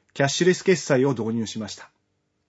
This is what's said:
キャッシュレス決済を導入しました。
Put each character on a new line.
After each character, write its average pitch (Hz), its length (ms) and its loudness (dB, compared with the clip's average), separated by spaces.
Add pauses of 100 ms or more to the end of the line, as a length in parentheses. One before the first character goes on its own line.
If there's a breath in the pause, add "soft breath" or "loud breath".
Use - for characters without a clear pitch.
(140)
キ - 80 0
ャ 139 40 6
ッ - 20 -2
シ 170 160 -2
ュ - 20 2
レ 180 80 6
ス - 100 -8
決 180 180 2
済 131 220 2
を 143 60 2
導 113 240 -4
入 113 120 -4
し 110 120 -12
ま 107 100 -8
し - 80 -14
た。 - 140 -20 (580)